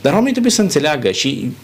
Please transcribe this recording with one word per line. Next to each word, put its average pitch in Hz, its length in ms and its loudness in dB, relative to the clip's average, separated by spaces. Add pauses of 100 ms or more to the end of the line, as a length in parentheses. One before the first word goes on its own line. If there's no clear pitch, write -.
Dar 139 120 2
oamenii 240 200 2
trebuie 240 200 2
să - 80 2
înțeleagă 147 500 0
și 127 420 -4 (120)